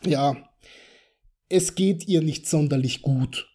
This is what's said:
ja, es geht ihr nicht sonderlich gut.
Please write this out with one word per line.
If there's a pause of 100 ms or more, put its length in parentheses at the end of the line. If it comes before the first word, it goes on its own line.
ja, (1120)
es
geht
ihr
nicht
sonderlich
gut.